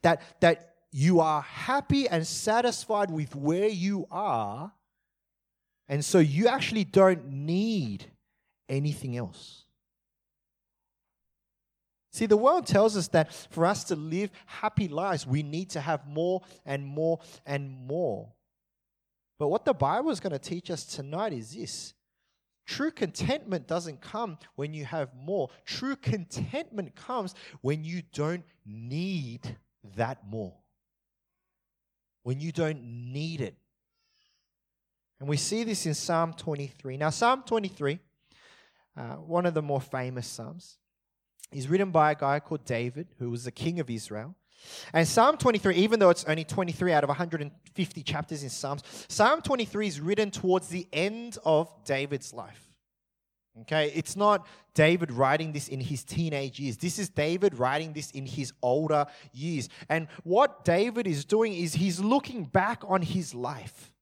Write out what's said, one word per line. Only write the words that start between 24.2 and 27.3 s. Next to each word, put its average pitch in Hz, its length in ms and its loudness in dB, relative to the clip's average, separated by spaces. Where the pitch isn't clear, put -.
when 147 180 -6
you 151 120 -8
have 135 300 -4
more. 147 340 -4
True 269 300 -4
contentment 208 1000 -6
comes 226 400 -6